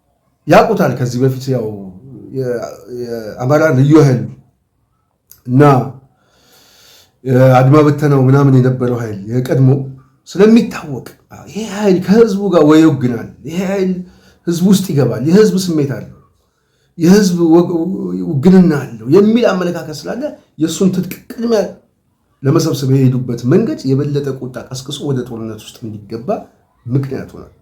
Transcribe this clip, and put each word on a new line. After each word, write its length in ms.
ያውቁታል። 480
ከዚህ 260
በፊት 280
ያው 180
የ-፣ 280
የአማራ 680
ልዩ 260
ኃይል 220
እና 160
የአድማ 560
በተናው 420
ምናምን 320
የነበረው 440
ኃይል 280
የቀድሞ 440
ስለሚታወቅ 800
ይሄ 240
ኃይል 300
ከህዝቡ 480
ጋር 160
ወይ 140
ይወግናል፣ 500
ይሄ 240
ኃይል 260
ህዝብ 200
ውስጥ 200
ይገባል፣ 380
የህዝብ 340
ስሜት 340
አለው፣ 260
የህዝብ 400
ወግ-፣ 240
ውግንና 520
አለው 320
የሚል 360
አመለካከት 500
ስላለ 260
የእሱን 320
ትጥቅ 240
ቅድሚያ 320
ለመሰብሰብ 480
የሄዱበት 540
መንገድ 380
የበለጠ 520
ቁጣ 300
ቀስቅሶ 380
ወደ 200
ጦርነት 380
ውስጥ 200
እንዲገባ 480
ምክንያት 440
ሆኗል። 200